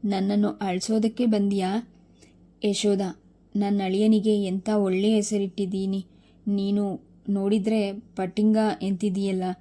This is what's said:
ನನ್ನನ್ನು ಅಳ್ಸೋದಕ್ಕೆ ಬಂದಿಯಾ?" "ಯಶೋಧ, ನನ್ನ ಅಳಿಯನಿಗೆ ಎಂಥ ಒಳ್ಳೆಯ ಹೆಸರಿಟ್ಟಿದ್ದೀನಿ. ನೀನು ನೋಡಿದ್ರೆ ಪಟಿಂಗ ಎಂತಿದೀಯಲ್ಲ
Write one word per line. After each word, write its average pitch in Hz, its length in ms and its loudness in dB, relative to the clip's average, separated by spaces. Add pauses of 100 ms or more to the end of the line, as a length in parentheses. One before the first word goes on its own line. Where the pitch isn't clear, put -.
ನನ್ನನ್ನು 202 440 0
ಅಳ್ಸೋದಕ್ಕೆ 214 760 -2
ಬಂದಿಯಾ?" 202 560 0 (800)
"ಯಶೋಧ, 202 360 2 (560)
ನನ್ನ 202 280 0
ಅಳಿಯನಿಗೆ 208 580 2
ಎಂಥ 190 260 -4
ಒಳ್ಳೆಯ 202 460 2
ಹೆಸರಿಟ್ಟಿದ್ದೀನಿ. 196 920 -2 (420)
ನೀನು 202 520 -2 (280)
ನೋಡಿದ್ರೆ 202 640 0
ಪಟಿಂಗ 208 640 0 (260)
ಎಂತಿದೀಯಲ್ಲ 196 600 -2 (180)